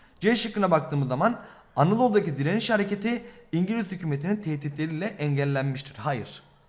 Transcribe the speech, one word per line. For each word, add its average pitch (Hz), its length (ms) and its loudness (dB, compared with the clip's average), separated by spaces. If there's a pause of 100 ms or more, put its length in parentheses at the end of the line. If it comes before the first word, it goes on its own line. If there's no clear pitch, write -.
(200)
C 220 160 4
şıkkına 208 360 0
baktığımız 143 360 2
zaman 175 340 0 (340)
Anadolu'daki 190 640 4
direniş 180 320 0
hareketi 208 560 0 (260)
İngiliz 185 400 0
hükümetinin 175 500 -2
tehditleriyle 156 640 -4
engellenmiştir. 139 920 -2
Hayır. 113 460 -6 (260)